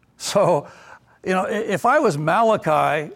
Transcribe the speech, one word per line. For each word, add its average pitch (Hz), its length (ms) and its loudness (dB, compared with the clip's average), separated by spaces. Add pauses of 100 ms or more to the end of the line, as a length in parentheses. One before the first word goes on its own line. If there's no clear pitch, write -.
<laughs> - 160 -20
So, 170 500 0 (580)
you 185 60 -2
know, 190 140 -2
i-, - 60 -6
if 208 340 -4
I 269 140 4
was 208 180 0
Malachi 156 1000 0